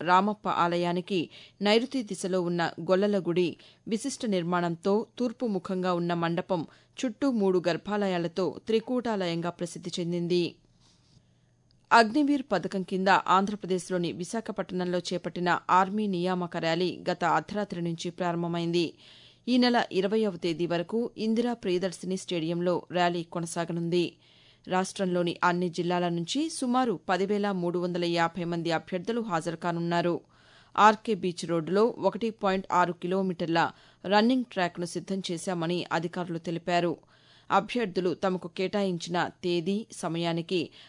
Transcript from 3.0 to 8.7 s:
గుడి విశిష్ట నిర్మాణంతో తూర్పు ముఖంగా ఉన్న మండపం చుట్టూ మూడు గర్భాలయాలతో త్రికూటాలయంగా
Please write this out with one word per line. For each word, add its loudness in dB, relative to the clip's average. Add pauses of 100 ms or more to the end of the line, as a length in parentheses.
గుడి 0 (300)
విశిష్ట -4
నిర్మాణంతో 0 (120)
తూర్పు -4
ముఖంగా -2
ఉన్న 0
మండపం 0 (380)
చుట్టూ 0
మూడు 4
గర్భాలయాలతో -2
త్రికూటాలయంగా 0